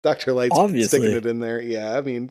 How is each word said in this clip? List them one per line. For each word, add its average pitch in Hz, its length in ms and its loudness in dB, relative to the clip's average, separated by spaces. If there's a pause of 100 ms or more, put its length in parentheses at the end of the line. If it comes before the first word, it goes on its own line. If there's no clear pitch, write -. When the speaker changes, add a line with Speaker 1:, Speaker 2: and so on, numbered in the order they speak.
Speaker 1:
Doctor 147 300 0
Light's 123 240 2
Speaker 2:
Obviously. 147 420 4
Speaker 1:
sticking 110 180 2
it 113 100 -2
in 117 140 -2
there. 117 200 -4
Yeah, 113 360 -4
I 139 40 0
mean, 127 300 -6